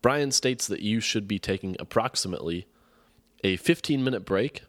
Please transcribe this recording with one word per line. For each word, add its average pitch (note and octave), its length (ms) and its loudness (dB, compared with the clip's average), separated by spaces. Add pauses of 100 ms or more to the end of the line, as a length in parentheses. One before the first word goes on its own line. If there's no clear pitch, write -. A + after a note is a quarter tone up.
Brian C#3 300 4
states B2+ 360 0
that G2 140 -4
you G#2+ 180 2
should G#2+ 280 -2
be G2+ 100 -2
taking F#2+ 420 -4
approximately F2+ 840 -2 (800)
a F#2+ 120 4
fifteen-minute C3 680 0
break G#2 440 0